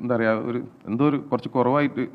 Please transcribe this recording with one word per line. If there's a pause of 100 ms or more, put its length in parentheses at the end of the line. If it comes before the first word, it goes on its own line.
എന്താ
പറയുക,
ഒരു, (300)
എന്തോ
ഒരു (120)
കുറച്ച്
കുറവായിട്ട്, (120)